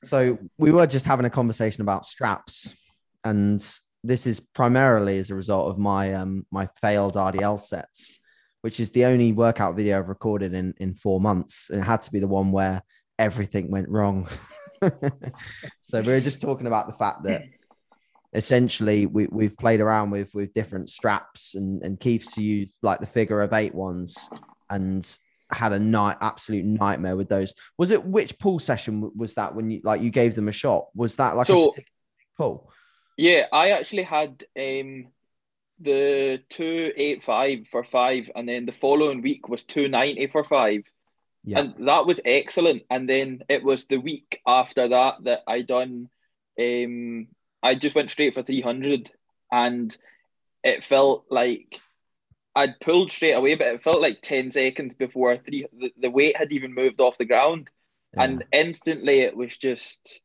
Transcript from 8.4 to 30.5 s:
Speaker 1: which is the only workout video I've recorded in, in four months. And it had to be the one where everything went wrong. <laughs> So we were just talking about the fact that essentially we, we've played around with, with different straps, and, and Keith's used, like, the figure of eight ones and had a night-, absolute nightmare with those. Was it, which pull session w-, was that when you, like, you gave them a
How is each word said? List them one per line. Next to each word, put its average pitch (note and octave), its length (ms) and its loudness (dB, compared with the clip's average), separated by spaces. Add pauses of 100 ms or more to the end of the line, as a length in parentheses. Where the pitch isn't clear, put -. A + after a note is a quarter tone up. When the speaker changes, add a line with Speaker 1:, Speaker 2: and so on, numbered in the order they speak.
Speaker 1:
which A2+ 200 -6
is G#2+ 100 -4
the B2 140 4
only B2 260 4
workout G#2+ 460 2
video G2+ 220 2
I've F2+ 100 -6
recorded G2 440 -4
in, F#2 260 -4
in F#2+ 160 -6
four F#2+ 260 -2
months. G2 480 -2
And G2 100 -4
it F#2+ 60 -2
had A2+ 180 0
to - 80 -18
be G#2 80 -2
the G2 80 -2
one G2 240 0
where F#2+ 320 0 (340)
everything G#2 540 -2
went F#2+ 180 -4
wrong. G2 380 0 (540)
<laughs> F#3+ 80 4 (920)
So A2+ 180 -4
we A#2+ 120 2
were C3 80 4
just C3 180 -4
talking C3 280 -4
about A2+ 200 -2
the A2 60 -14
fact - 300 -4
that F#2+ 200 -2 (880)
essentially G#2+ 720 2
we, G2+ 240 0
we've G#2+ 260 -2
played A2+ 240 2
around G#2+ 300 0
with, G2+ 220 -6
with G2+ 200 -8
different G2+ 360 -6
straps, - 680 -4
and, G2 280 -6
and F#2 160 -8
Keith's A#2 380 -2
used, G#2 440 -4
like, G2 180 0
the G#2 80 -10
figure G#2+ 340 0
of G#2 120 -2
eight G#2+ 200 0
ones F2+ 560 -8 (400)
and F#2+ 360 -4 (460)
had A2 220 -2
a G2+ 60 -2
night-, G#2+ 420 2
absolute G#2+ 420 -4
nightmare G2 540 0
with G2 100 -4
those. G2 280 -2 (220)
Was F3 140 0
it, G#3 140 2
which F#3+ 320 -2
pull F#3 220 0
session A2 420 -4
w-, G#2+ 160 -8
was A2 160 -6
that - 220 -6
when A2 160 -4
you, G#2+ 120 -8
like, G#2+ 180 0
you A#2 100 0
gave A#2+ 240 4
them G#2+ 120 -2
a G#2+ 60 -2